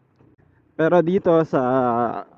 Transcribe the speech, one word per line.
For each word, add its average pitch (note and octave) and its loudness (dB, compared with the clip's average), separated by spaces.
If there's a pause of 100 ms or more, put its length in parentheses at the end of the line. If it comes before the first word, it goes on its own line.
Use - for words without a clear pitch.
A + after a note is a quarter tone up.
(760)
Pero D#3+ 2
dito F3+ 0 (160)
sa D#3 -2 (760)